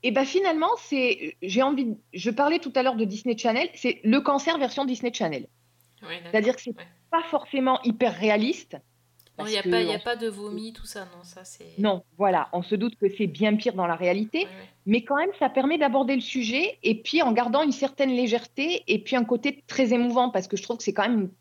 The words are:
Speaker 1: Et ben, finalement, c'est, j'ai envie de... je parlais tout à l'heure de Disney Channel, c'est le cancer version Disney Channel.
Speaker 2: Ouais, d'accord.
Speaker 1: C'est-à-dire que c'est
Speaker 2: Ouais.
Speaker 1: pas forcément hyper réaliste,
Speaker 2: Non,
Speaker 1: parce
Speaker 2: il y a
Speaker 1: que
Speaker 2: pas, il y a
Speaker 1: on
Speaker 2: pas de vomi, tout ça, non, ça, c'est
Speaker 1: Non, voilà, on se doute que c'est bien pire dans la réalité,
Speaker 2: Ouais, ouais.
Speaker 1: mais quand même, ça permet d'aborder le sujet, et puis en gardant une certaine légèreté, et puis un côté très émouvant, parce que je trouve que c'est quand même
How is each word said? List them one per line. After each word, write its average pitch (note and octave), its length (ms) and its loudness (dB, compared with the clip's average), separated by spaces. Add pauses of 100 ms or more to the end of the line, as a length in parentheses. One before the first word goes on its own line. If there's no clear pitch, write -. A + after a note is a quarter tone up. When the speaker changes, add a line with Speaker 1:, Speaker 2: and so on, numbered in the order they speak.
Speaker 1:
Et B3 80 0
ben, C4+ 140 2
finalement, E4+ 540 2
c'est, - 640 -2
j'ai G3 200 0
envie C4+ 240 2
de... A3 100 -4 (160)
je F3+ 180 -4
parlais C#4+ 280 2
tout D#4 160 -8
à B3+ 80 2
l'heure B3+ 140 2
de A3 80 0
Disney A3 340 -4
Channel, B3 360 0
c'est - 300 -2
le A#3+ 160 4
cancer C#4+ 380 0
version C#4 260 -2
Disney B3 300 -2
Channel. D#3 320 -4 (560)
Speaker 2:
Ouais, - 140 -18
d'accord. E3+ 140 -14
Speaker 1:
C'est-à-dire A3 260 2
que - 60 -16
c'est B3 140 -10
Speaker 2:
Ouais. E3 100 -18 (240)
Speaker 1:
pas E4 140 2
forcément C4+ 580 0
hyper A3+ 320 0
réaliste, G#3+ 600 0
Speaker 2:
Non, C#3+ 60 -14 (560)
Speaker 1:
parce G#3+ 140 -8
Speaker 2:
il G#3+ 40 -2
y G3+ 40 0
a G3 40 -2
Speaker 1:
que F#3 60 -2
Speaker 2:
pas, A3+ 140 4
il E3+ 60 0
y - 40 -2
a G#3 40 -2
Speaker 1:
on - 40 -6
Speaker 2:
pas A#3+ 160 -4
de A3+ 120 -6
vomi, G#3 440 -10
tout - 140 -18
ça, - 180 -14
non, F3 180 -20
ça, F#3 220 -20
c'est - 220 -20 (100)
Speaker 1:
Non, G3 260 0 (140)
voilà, F#3 380 2
on F3+ 80 -2
se G#3 140 -2
doute A3+ 200 -2
que G3 180 2
c'est G#3 120 0
bien G3 300 2
pire A3 180 0
dans F3+ 120 0
la E3+ 80 0
réalité, F#3 440 0
Speaker 2:
Ouais, F#4+ 80 -2
ouais. F#3+ 220 -18 (180)
Speaker 1:
mais A#3 180 2
quand C#4 120 0
même, F4+ 220 0
ça C4+ 120 2
permet C4+ 260 2
d'aborder C4+ 380 2
le B3 80 0
sujet, C4 600 -2
et A3 200 0
puis D#4+ 180 0
en C4 120 4
gardant A#3+ 300 2
une D4 100 2
certaine C4+ 380 0
légèreté, B3 760 0
et G#3+ 160 0
puis - 140 -2
un A#3+ 80 2
côté A#3+ 420 -2
très A#3+ 260 2
émouvant, A#3+ 380 2
parce F#3+ 180 -2
que G3+ 80 -4
je F#3 60 -6
trouve A#3 160 -6
que - 40 -12
c'est F#3+ 120 -2
quand G3+ 160 2
même G3+ 200 2 (100)